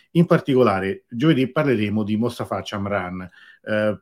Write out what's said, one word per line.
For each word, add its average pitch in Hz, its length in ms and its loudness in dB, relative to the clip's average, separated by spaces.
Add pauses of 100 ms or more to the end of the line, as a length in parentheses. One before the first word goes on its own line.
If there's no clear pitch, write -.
(120)
In 170 160 4
particolare, 110 840 2
giovedì 131 420 0
parleremo 110 520 0
di 107 120 -2
Mostafa 110 480 -4
Chamran, 92 640 -6 (360)
eh, 107 380 -2